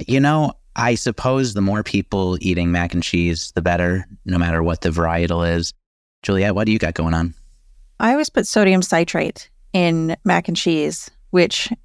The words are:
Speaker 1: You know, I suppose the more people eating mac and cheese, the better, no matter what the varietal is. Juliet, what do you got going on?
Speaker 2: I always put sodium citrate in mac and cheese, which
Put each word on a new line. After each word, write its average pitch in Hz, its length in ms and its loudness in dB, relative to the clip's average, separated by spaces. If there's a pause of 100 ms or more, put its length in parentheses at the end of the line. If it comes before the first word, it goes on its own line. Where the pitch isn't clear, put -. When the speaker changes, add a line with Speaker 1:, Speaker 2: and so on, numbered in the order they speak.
Speaker 1:
You 131 140 0
know, 151 320 2 (240)
I 120 180 0
suppose 127 600 -2
the 104 80 0
more 101 200 0
people 95 580 -2
eating 87 300 0
mac 87 220 0
and 87 100 -2
cheese, 85 520 -2
the 87 80 -2
better, 87 420 0 (200)
no 92 120 -2
matter 85 260 0
what 82 200 -2
the 87 80 0
varietal 85 580 0
is. 85 240 -2 (500)
Juliet, 98 320 0
what 104 120 0
do 107 60 2
you 110 60 2
got 85 160 -2
going 82 200 0
on? 82 200 -2 (640)
Speaker 2:
I 226 140 2
always 294 180 0
put 214 160 0
sodium 190 360 4
citrate 170 640 -2 (240)
in 165 520 0
mac 175 240 2
and 170 80 -2
cheese, 156 540 -2 (200)
which - 420 0 (120)